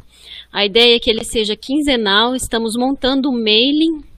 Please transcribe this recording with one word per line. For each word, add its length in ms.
A 140
ideia 320
é 20
que 100
ele 140
seja 320
quinzenal, 800
estamos 400
montando 540
o 20
mailing. 720